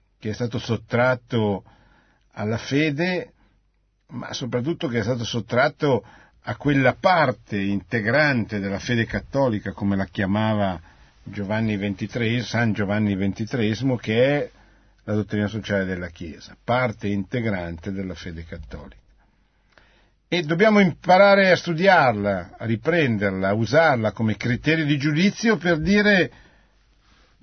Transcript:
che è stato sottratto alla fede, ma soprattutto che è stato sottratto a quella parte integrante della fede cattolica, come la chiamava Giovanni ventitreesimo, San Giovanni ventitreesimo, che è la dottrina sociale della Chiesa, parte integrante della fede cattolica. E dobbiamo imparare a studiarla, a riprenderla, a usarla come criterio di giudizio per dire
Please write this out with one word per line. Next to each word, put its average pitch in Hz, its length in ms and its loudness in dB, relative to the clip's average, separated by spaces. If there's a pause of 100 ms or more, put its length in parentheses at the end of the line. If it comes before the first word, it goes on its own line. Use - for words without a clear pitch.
(180)
che 107 140 -8
è - 20 -6
stato 120 240 -6
sottratto 117 1080 -2 (680)
alla 110 260 -6
fede, 156 760 -2 (760)
ma - 260 -12
soprattutto 131 540 -4
che 120 120 -2
è 104 40 0
stato 120 200 -4
sottratto 123 800 0 (420)
a 113 120 -6
quella 135 360 2
parte 151 640 0
integrante 107 1040 0
della 98 200 -4
fede 117 260 -2
cattolica, 110 640 -2
come 101 240 -2
la 98 100 -2
chiamava 101 760 0 (440)
Giovanni 104 540 -4
ventitreesimo, 110 640 -4
San 117 300 0
Giovanni 104 420 0
ventitreesimo, 110 800 -2
che 127 460 0
è - 100 -8 (540)
la 107 80 -4
dottrina 104 340 0
sociale 101 380 -2
della 90 240 -6
Chiesa, - 520 -16
parte 117 460 -2
integrante 98 840 -4
della 95 220 -8
fede 82 300 -12
cattolica. - 580 -16 (1300)
E 175 140 -2
dobbiamo 185 380 4
imparare 190 720 6
a 170 40 6
studiarla, 139 1040 2
a 117 80 -10
riprenderla, 110 840 0
a 101 40 2
usarla 113 580 2
come 110 240 -2
criterio 147 480 0
di 147 140 0
giudizio 175 600 0
per 165 220 0
dire 196 520 4 (1120)